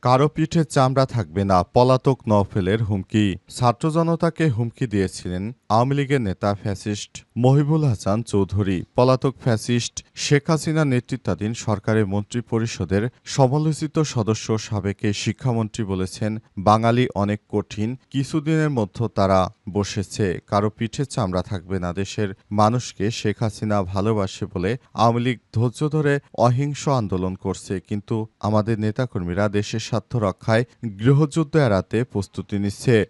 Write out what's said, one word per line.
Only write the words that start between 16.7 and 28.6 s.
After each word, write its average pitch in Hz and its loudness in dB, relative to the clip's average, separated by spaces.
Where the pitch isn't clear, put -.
অনেক 101 -2
কঠিন, 107 -4
কিছুদিনের 151 -2
মধ্যে 117 -2
তারা 95 4
বসেছে। 98 -2
কারো 104 0
পিঠে 117 -6
চামড়া 92 -2
থাকবে 92 -6
না। 87 -4
দেশের 98 -4
মানুষকে 107 0
শেখ 107 -4
হাসিনা 104 -2
ভালোবাসে 101 -2
বলে 95 -4
আওয়ামী 117 4
লীগ 120 -2
ধৈর্য 123 0
ধরে 143 0
অহিংস 135 0
আন্দোলন 95 -2
করছে, 95 -6
কিন্তু 110 -6
আমাদের 104 0